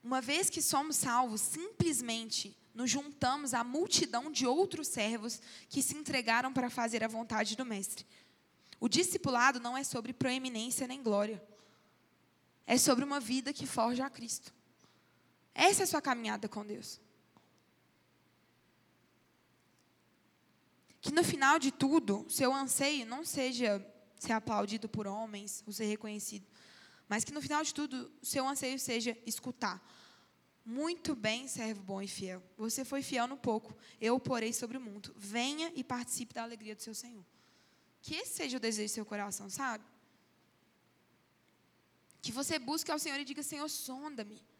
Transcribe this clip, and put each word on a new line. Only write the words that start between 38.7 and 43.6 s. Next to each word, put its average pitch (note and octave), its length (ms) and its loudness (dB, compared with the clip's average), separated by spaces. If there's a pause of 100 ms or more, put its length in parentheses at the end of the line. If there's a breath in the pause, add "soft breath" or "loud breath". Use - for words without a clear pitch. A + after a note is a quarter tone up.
do - 20 -4
seu G#3+ 120 -6
coração, G3+ 420 -6
sabe? A#3 360 -4 (2250)
Que - 120 -8
você C#4 260 -2
busque C#4+ 320 -4
ao D4+ 80 0
Senhor C#4+ 220 -2
e C#4+ 40 -6
diga: C#4 200 -8
"Senhor, D4+ 240 -6